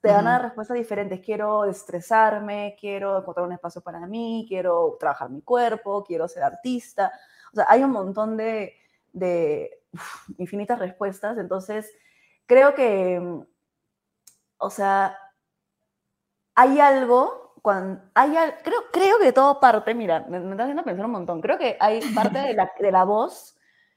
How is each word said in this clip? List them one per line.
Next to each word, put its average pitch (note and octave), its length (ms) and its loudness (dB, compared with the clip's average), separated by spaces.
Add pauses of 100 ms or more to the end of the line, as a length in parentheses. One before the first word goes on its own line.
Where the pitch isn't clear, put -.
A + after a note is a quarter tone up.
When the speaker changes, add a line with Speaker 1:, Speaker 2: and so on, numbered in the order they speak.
Speaker 1:
te G#3+ 100 4
van G#3 160 4
a A#3+ 40 4
dar B3 100 2
Speaker 2:
Ujú. A#3+ 60 -4
Speaker 1:
respuestas A3+ 280 -8
diferentes. G3+ 440 -6
"Quiero G#3+ 440 -2
estresarme, G#3 1160 -2
quiero G3 380 -4
encontrar F3+ 280 -6
un F3 60 -8
espacio F3 300 -12
para E3+ 240 -14
mí, A3+ 420 -8
quiero E3+ 520 0
trabajar C#3 300 -4
mi C#3 120 -16
cuerpo, A3 640 -2
quiero E3 240 -6
ser F3 140 -12
artista". - 720 -4 (400)
O - 40 -16
sea, G3+ 120 2
hay A#3+ 160 8
un C4+ 80 2
montón G#3+ 440 -4
de, A3 380 -6 (380)
de, E3+ 720 -2 (100)
uf, - 360 -18 (100)
infinitas G3+ 400 -6
respuestas. G3 600 -6
Entonces, F#3+ 540 -8 (540)
creo C4+ 280 8
que, F#3+ 460 0
mm, F3 220 -10 (1160)
o G3 120 -6
sea, G3 460 0 (1400)
hay C4+ 260 6
algo, C4+ 800 4
cuan-, F#3+ 520 -4
hay D4 220 4
al-, E4 260 0
creo, A4+ 180 -2 (120)
creo G4 260 4
que D4 140 6
todo C#4 280 4
parte, A3 340 4
mira, F#3 340 -2
me, F3+ 120 -8
me F#3+ 120 -10
está G#3 120 -6
haciendo C#4+ 200 -6
pensar G3 220 -6
un A#3+ 60 -6
montón. F3 280 -8
Creo C#4 180 -2
que B3+ 220 -4
hay A3 340 0
parte A3 260 0
de C4+ 140 -2
la, F#3+ 200 -2
Speaker 2:
<laughs> - 60 -10
Speaker 1:
de G3+ 120 2
la F#3 120 4
voz G#3+ 520 -4 (400)